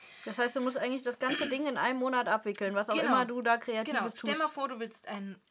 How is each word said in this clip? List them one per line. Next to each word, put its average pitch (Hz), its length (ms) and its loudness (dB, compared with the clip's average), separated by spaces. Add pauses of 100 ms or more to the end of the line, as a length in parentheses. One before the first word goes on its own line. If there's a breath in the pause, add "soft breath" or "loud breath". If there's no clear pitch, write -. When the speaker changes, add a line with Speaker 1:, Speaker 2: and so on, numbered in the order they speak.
(240 loud breath)
Speaker 1:
Das 220 140 -6
heißt, 247 180 2
du 262 40 2
musst 247 180 0
eigentlich 254 240 -2
das 247 160 -4
ganze 277 300 0
Ding 269 200 0
in 247 80 0
einem 240 240 2
Monat 254 260 2
abwickeln, 202 480 0
was 208 140 2
auch 220 60 0
Speaker 2:
Genau. 214 140 2
Speaker 1:
immer 254 180 6
du 240 160 -4
da 233 160 4
Kreatives 233 360 -2
Speaker 2:
Genau. 220 120 2
Speaker 1:
tust. 220 120 -8
Speaker 2:
Stell 285 200 -2
mal 311 100 2
vor, 277 200 -4
du 240 120 -10
willst - 280 -10
ein 196 280 -10 (140)